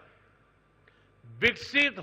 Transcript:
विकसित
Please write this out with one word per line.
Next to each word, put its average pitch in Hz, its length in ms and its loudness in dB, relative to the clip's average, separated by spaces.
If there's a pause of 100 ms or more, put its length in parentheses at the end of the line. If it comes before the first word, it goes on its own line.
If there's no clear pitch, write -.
(1200)
विकसित 240 800 0